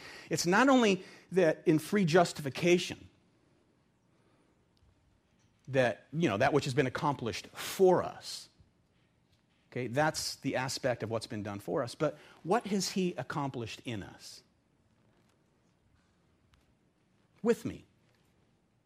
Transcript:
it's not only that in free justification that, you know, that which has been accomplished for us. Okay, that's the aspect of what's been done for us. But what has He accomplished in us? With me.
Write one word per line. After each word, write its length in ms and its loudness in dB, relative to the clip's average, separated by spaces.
it's 160 -2
not 220 4
only 340 4
that 340 4
in 140 4
free 240 0
justification 920 2
that, 440 0
you 160 0
know, 80 2
that 160 4
which 120 2
has 100 -6
been 120 2
accomplished 680 -4
for 500 4
us. 440 -12
Okay, 160 -6
that's 480 -2
the 180 -4
aspect 480 -2
of 80 -6
what's 160 -4
been 160 -8
done 160 -8
for 240 -4
us. 140 -8
But 200 -2
what 240 0
has 220 -2
He 280 -2
accomplished 640 -6
in 200 -8
us? 380 -20
With 220 2
me. 200 -8